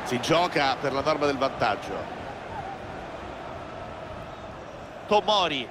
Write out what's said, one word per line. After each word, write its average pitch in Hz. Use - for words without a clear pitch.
Si 123
gioca 156
per 135
la 139
norma 147
del 139
vantaggio. 101
Tomori. 190